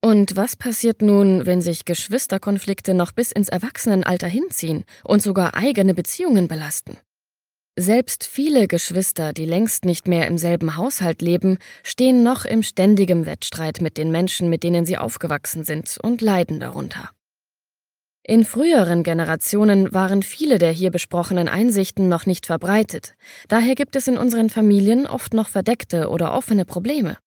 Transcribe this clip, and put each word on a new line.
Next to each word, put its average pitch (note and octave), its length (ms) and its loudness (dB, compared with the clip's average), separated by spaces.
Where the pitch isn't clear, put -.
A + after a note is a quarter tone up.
Und G#3 340 4
was G3 220 -4
passiert A#3 440 -2
nun, G3+ 440 4
wenn F3+ 160 2
sich E3+ 240 -4
Geschwisterkonflikte G3 1080 -4
noch F3 200 0
bis A#3 180 -4
ins G#3 160 0
Erwachsenenalter F#3 800 -2
hinziehen E3+ 560 -4
und G#3 160 4
sogar F#3+ 340 0
eigene G3+ 380 2
Beziehungen F#3 560 0
belasten? D#3 480 -10
Selbst A3 460 0
viele C#4 420 2
Geschwister, E3+ 640 -2
die D#3+ 140 -6
längst F#3 400 -2
nicht F3 200 0
mehr E3+ 220 2
im E3+ 100 -2
selben E3+ 380 -2
Haushalt F3+ 460 -4
leben, F3 360 2
stehen B3+ 380 4
noch A#3+ 220 2
im A3 200 0
ständigem F#3 600 2
Wettstreit D#3+ 540 -8
mit D#3+ 180 -4
den D#3+ 140 -2
Menschen, F3 380 0
mit E3 140 0
denen E3+ 220 2
sie F3 120 -2
aufgewachsen - 680 -6
sind, D#3 400 -8
und A#3 160 0
leiden F#3+ 400 0
darunter. - 520 -12
In A3+ 200 4
früheren G#3+ 600 2
Generationen F3 880 2
waren F#3+ 280 2
viele C#4 380 0
der E3 140 4
hier F3+ 180 -2
besprochenen F3 560 -2
Einsichten G3 600 0
noch E3+ 160 0
nicht F#3 200 -2
verbreitet. F3+ 720 -2
Daher A#3 260 2
gibt - 220 -4
es C4+ 120 -2
in B3 100 0
unseren A3+ 320 2
Familien G#3+ 580 4
oft - 260 -8
noch A3 140 0
verdeckte F#3 600 -2
oder E3+ 240 -2
offene F#3+ 320 0
Probleme. G#3+ 600 -4